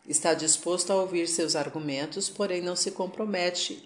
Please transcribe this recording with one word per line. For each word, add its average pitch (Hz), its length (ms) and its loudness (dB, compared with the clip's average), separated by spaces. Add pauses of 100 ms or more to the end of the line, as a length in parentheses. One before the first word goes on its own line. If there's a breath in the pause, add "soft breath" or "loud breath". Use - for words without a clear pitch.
está 165 260 4
disposto 170 580 2
a 196 40 6
ouvir 185 320 2
seus 165 280 0
argumentos, 151 720 -2
porém 185 320 -2
não 180 140 -2
se - 160 0
compromete 185 920 -2